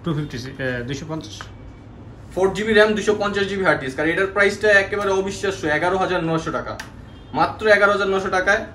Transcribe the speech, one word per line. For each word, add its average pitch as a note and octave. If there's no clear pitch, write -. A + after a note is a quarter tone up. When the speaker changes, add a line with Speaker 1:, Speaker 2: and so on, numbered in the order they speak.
Speaker 1:
টু F3
ফিফটি, D3
এ, -
দুইশো C#3+
পঞ্চাশ। D#3
Speaker 2:
ফোর F#3+
জিবি G#3+
র্যাম, G#3+
দুইশো G#3
পঞ্চাশ G3+
জিবি F#3+
hard D3
disk। C3
আর D#3
এটার G3
প্রাইসটা G3+
একেবারে G3+
অবিশ্বাস্য, F#3+
এগারো F3+
হাজার F3
নয়শো D#3+
টাকা, A2
মাত্র E3+
এগারো G3+
হাজার G3
নয়শো F#3+
টাকায়। G3+